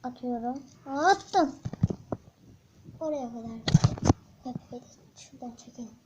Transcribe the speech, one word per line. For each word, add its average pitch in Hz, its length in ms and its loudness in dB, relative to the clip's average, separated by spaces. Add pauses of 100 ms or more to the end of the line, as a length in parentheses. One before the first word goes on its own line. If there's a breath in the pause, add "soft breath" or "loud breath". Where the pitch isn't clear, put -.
Atıyorum. 247 600 -6 (220)
Attım. 320 680 2 (1400)
Oraya 294 300 -4
kadar. 226 220 -12 (920)
Hep 254 400 -10 (320)
şuradan 247 400 -16
çekelim. 240 360 -16 (140)